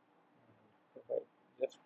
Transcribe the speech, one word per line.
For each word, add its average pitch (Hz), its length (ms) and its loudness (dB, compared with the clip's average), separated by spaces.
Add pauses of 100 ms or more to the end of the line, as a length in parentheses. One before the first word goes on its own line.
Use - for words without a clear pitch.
(960)
If 123 140 -14
I 120 80 4 (420)
just - 260 0